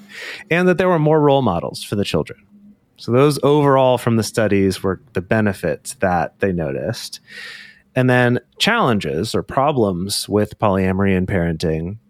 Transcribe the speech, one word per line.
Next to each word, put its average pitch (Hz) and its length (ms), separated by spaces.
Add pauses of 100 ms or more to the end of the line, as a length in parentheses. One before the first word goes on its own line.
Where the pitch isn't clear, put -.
(500)
and 180 180
that 175 80
there 185 140
were 170 80
more 151 240
role 139 200
models 85 400
for - 140
the 101 80
children. - 360 (580)
So - 140
those 139 300
overall 135 540
from 117 200
the 110 80
studies 98 580
were 92 180 (140)
the 92 80
benefits 95 800
that 87 400
they 101 120
noticed. 76 680 (720)
And 127 160
then 123 280 (200)
challenges 113 760
or 95 80
problems 101 840
with 104 320
polyamory 95 560
and 92 100
parenting. 85 680 (140)